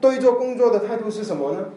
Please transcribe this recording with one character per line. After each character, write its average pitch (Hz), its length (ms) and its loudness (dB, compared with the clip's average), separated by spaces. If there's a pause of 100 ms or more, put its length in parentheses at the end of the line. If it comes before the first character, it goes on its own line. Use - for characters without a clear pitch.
对 262 180 4
做 254 140 4
工 254 260 -2
作 240 120 4
的 208 100 2
态 214 160 -4
度 208 120 -6
是 214 140 -6
什 190 140 -6
么 143 160 -4
呢？ 139 140 -6 (100)